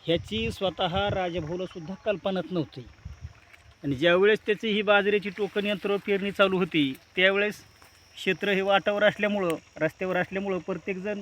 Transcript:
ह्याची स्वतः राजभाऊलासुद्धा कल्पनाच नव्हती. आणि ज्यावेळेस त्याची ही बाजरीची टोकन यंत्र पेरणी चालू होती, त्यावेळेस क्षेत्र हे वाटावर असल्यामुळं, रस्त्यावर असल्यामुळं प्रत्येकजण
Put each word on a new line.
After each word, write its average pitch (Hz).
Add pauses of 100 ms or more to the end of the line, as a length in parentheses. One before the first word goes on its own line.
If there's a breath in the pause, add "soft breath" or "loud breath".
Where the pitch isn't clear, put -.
ह्याची 214
स्वतः 190
राजभाऊलासुद्धा 180
कल्पनाच 190
नव्हती. 147 (960)
आणि 139
ज्यावेळेस 180
त्याची 220
ही 214
बाजरीची 202
टोकन 196
यंत्र 202
पेरणी 196
चालू 190
होती, 160 (220)
त्यावेळेस 196 (600)
क्षेत्र 196
हे 190
वाटावर 196
असल्यामुळं, 202 (220)
रस्त्यावर 180
असल्यामुळं 190
प्रत्येकजण 190